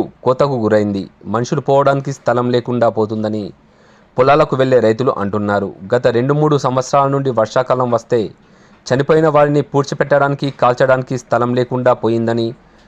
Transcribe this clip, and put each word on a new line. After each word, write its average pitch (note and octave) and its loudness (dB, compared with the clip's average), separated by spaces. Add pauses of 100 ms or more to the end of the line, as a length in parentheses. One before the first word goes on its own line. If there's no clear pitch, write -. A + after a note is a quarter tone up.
(240)
కోతకు C3 -2
గురైంది. G#2 0 (320)
మనుషులు B2 -4
పోవడానికి C#3 0
స్థలం B2 0
లేకుండా A#2+ 0 (100)
పోతుందని G#2+ -4 (720)
పొలాలకు C#3+ 2
వెళ్లే C3 2
రైతులు B2 0
అంటున్నారు. G2+ -2 (220)
గత B2+ 0 (120)
రెండు C3+ 0
మూడు D3+ 2
సంవత్సరాల C3 0
నుండి C3+ -2
వర్షాకాలం B2+ 0
వస్తే A2+ -2 (680)
చనిపోయిన D#3 2
వారిని D3 4
పూడ్చిపెట్టడానికి, C#3 0 (140)
కాల్చడానికి B2+ 2 (100)
స్థలం A#2+ 0
లేకుండా B2 0 (100)
పోయిందని, A#2 0 (400)